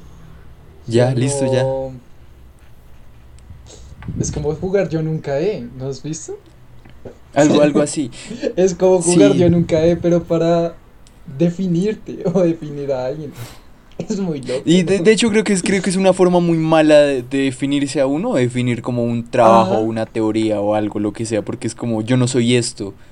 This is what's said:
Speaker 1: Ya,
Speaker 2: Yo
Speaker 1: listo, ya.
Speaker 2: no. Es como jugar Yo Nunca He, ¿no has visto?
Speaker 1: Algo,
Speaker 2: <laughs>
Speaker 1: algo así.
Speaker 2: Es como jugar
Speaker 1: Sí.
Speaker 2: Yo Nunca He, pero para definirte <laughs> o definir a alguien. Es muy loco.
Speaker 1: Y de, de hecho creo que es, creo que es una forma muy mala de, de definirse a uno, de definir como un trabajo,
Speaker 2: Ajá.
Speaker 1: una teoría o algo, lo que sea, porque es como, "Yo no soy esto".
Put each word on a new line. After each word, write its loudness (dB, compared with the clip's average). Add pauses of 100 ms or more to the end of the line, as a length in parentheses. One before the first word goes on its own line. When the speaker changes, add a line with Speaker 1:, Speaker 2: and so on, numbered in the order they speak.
(880)
Speaker 1:
Ya, 2
Speaker 2:
Yo -2
Speaker 1:
listo, 0
ya. 0
Speaker 2:
no. -4 (2250)
Es -2
como -4
jugar -2
Yo -4
Nunca -4
He, -4 (100)
¿no -10
has -10
visto? -10 (960)
Speaker 1:
Algo, 4
Speaker 2:
<laughs> 6
Speaker 1:
algo 4
así. -4 (460)
Speaker 2:
Es 2
como 2
jugar 6
Speaker 1:
Sí. 0
Speaker 2:
Yo 4
Nunca 2
He, 4
pero 0
para 0 (600)
definirte -2
<laughs> -4
o 2
definir -2
a -4
alguien. -8 (680)
Es -6
muy -4
loco. -6
Speaker 1:
Y 4
de, 0
de 4
hecho 2
creo 2
que 0
es, -2
creo 0
que -2
es -2
una 2
forma 4
muy 2
mala 4
de, 2
de -4
definirse -2
a 2
uno, -2
de 2
definir -2
como -2
un -2
trabajo, 4
Speaker 2:
Ajá. 0
Speaker 1:
una -2
teoría -2
o 0
algo, -2
lo -2
que -8
sea, -2
porque -8
es -6
como, -4
"Yo 0
no 2
soy 2
esto". -2 (180)